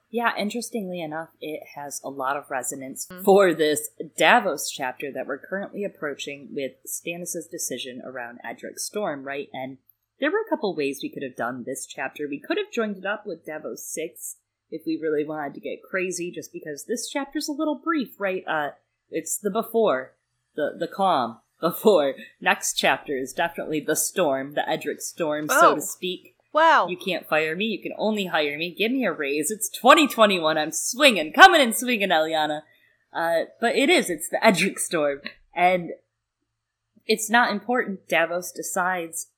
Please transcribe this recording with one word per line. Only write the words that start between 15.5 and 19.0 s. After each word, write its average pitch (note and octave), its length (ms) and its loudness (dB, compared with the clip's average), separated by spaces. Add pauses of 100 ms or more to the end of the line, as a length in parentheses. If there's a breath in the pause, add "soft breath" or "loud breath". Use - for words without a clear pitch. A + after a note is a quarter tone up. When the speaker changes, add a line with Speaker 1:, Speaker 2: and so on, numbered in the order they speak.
Speaker 1:
to - 60 -16
get A#2+ 280 -8
crazy, F3+ 440 -4
just D#3 200 -14
because D#3 320 -12
this A3 240 -6
chapter's C#4+ 400 -6
a D#4 40 -6
little D4 300 -2
brief, D#4 260 -2 (100)
right? F#3+ 280 -2
Uh, D3 240 -2 (400)